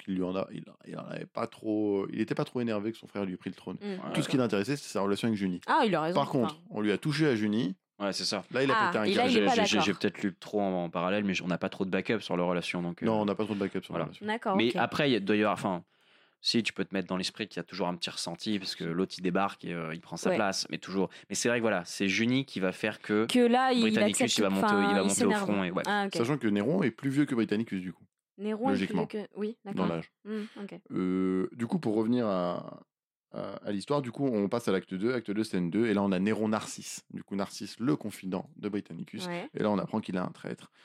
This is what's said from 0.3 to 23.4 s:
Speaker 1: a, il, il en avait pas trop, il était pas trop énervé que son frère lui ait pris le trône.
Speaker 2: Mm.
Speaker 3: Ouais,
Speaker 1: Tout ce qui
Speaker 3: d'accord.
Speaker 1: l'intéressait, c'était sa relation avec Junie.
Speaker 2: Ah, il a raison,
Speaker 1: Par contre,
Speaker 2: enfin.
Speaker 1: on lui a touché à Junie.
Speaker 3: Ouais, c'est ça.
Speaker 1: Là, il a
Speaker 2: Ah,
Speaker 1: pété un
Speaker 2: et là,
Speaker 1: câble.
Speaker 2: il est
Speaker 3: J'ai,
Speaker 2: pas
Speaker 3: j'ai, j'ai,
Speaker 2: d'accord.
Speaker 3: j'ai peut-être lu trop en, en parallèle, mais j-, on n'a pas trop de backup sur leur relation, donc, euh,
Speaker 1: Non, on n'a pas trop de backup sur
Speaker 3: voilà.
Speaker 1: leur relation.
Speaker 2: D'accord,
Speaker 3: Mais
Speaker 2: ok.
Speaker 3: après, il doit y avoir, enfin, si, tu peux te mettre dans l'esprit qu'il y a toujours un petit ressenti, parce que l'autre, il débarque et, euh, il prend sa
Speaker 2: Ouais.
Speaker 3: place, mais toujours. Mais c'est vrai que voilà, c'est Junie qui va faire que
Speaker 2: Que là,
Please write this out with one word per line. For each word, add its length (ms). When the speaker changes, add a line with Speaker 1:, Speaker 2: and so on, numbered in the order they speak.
Speaker 1:
a, 180
il, 100
il 100
en 100
avait 180
pas 220
trop, 640
il 100
était 140
pas 100
trop 160
énervé 300
que 60
son 100
frère 180
lui 80
ait 40
pris 120
le 60
trône. 260
Speaker 2:
Mm. 40
Speaker 3:
Ouais, 120
Speaker 1:
Tout 80
ce 80
qui 80
Speaker 3:
d'accord. 80
Speaker 1:
l'intéressait, 320
c'était 160
sa 80
relation 260
avec 100
Junie. 300
Speaker 2:
Ah, 180
il 80
a 80
raison, 180
Speaker 1:
Par 100
contre, 260
Speaker 2:
enfin. 160
Speaker 1:
on 100
lui 100
a 60
touché 300
à 80
Junie. 400
Speaker 3:
Ouais, 140
c'est 120
ça. 260
Speaker 1:
Là, 120
il 80
a 60
Speaker 2:
Ah, 100
Speaker 1:
pété 100
un 60
Speaker 2:
et 100
là, 100
Speaker 1:
câble. 80
Speaker 2:
il 60
est 40
Speaker 3:
J'ai, 40
Speaker 2:
pas 100
Speaker 3:
j'ai, 100
j'ai, 120
Speaker 2:
d'accord. 80
Speaker 3:
j'ai 80
peut-être 300
lu 160
trop 220
en, 240
en 40
parallèle, 360
mais 80
j-, 100
on 40
n'a 120
pas 100
trop 160
de 60
backup 300
sur 140
leur 120
relation, 340
donc, 220
euh, 20
Speaker 1:
Non, 160
on 40
n'a 100
pas 100
trop 80
de 60
backup 240
sur 100
Speaker 3:
voilà. 120
Speaker 1:
leur 20
relation. 180
Speaker 2:
D'accord, 320
Speaker 3:
Mais 120
Speaker 2:
ok. 80
Speaker 3:
après, 340
il 120
doit 120
y 40
avoir, 140
enfin, 300
si, 160
tu 120
peux 100
te 100
mettre 140
dans 100
l'esprit 300
qu'il 100
y 40
a 20
toujours 240
un 80
petit 140
ressenti, 500
parce 160
que 80
l'autre, 340
il 40
débarque 420
et, 100
euh, 220
il 60
prend 160
sa 120
Speaker 2:
Ouais. 60
Speaker 3:
place, 340
mais 80
toujours. 320
Mais 60
c'est 120
vrai 120
que 20
voilà, 240
c'est 240
Junie 360
qui 140
va 140
faire 280
que 260
Speaker 2:
Que 120
là, 320